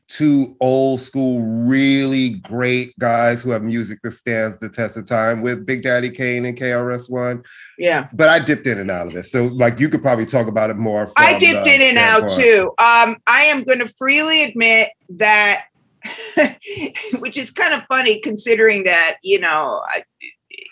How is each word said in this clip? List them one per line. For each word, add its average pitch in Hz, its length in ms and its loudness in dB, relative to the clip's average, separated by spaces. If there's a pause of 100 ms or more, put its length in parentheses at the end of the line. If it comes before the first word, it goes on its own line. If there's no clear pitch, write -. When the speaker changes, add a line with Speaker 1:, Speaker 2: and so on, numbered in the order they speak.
Speaker 1:
two 143 540 0
old 131 400 2
school, 127 400 -2 (260)
really 135 600 2
great 123 680 -4
guys 120 460 0
who 123 80 -4
have 110 100 -2
music 110 420 -6
that 113 80 -8
stands 110 460 -6
the 110 120 -12
test 110 280 -8
of 104 80 -12
time 113 360 -2
with 120 240 -6
Big 127 180 -6
Daddy 123 260 -2
Kane 123 360 -4
and 123 120 -8
K 127 140 -4
R 123 200 -2
S 123 180 -8
One. 123 340 -6 (340)
Speaker 2:
Yeah. 156 360 -2
Speaker 1:
But 156 160 4
I 165 100 6
dipped 143 260 -2
in 113 140 -2
and 98 100 -6
out 87 180 -6
of 82 80 -12
it. - 100 -8
So, 120 220 -2
like, 120 320 0
you 151 100 2
could 151 120 -2
probably 120 240 0
talk 117 220 0
about 107 240 0
it 104 60 -6
more 107 400 -2
Speaker 2:
I 311 160 6
Speaker 1:
from 302 60 -2
Speaker 2:
dipped 339 260 2
Speaker 1:
the 285 100 4
Speaker 2:
in 269 60 4
and 254 180 4
out 220 320 2
Speaker 1:
standpoint. 233 240 6 (240)
Speaker 2:
too. - 40 6
Um, 233 340 4 (100)
I 254 160 4
am 285 200 0
gonna 247 260 0 (100)
freely 302 440 2
admit 226 460 2 (280)
that, 208 480 2 (680)
<laughs> 302 120 2 (720)
which 254 180 -10
is 262 140 -10
kind 320 220 -2
of 269 160 -6
funny 247 300 0
considering 214 640 0
that, 170 400 0
you 190 160 0
know, 156 480 -2
I, - 160 -6 (680)